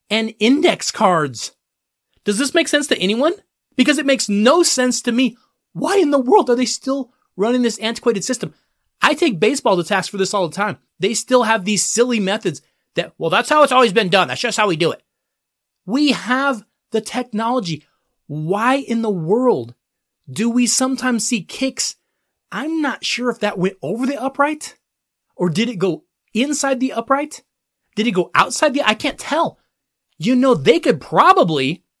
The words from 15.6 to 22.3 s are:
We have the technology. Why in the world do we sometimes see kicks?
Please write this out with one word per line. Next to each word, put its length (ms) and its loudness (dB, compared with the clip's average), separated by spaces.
We 280 2
have 520 -4
the 100 0
technology. 840 -4
Why 480 -2
in 260 -2
the 80 -2
world 640 0
do 180 -2
we 160 2
sometimes 640 -2
see 160 -2
kicks? 540 -6